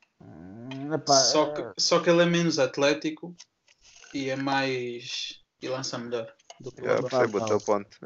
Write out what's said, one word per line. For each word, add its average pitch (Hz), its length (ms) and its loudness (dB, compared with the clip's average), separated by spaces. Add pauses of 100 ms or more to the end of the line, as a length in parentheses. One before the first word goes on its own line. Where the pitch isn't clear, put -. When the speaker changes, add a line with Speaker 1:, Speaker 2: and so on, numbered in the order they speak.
(220)
Speaker 1:
Hum, 117 720 -12
epá, 151 220 2
Speaker 2:
Só 147 320 4
Speaker 1:
é 147 60 -4
Speaker 2:
que, - 280 -6
só 175 180 4
que 175 100 0
ele 170 120 8
é 175 40 6
menos 170 340 2
atlético 151 760 0 (800)
e 135 160 -4
é 131 60 -4
mais, 131 1040 -4 (180)
e 113 80 -10
lança 131 300 -6
melhor 120 340 -6 (280)
do 123 120 -14
que 127 100 -16
o 123 40 -6
Speaker 3:
Eu 107 100 2
Speaker 2:
LeBron. 110 140 0
Speaker 3:
percebo 117 280 2
o - 20 0
Speaker 1:
Não. 110 80 -2
Speaker 3:
teu 104 140 2
ponto. 101 440 -2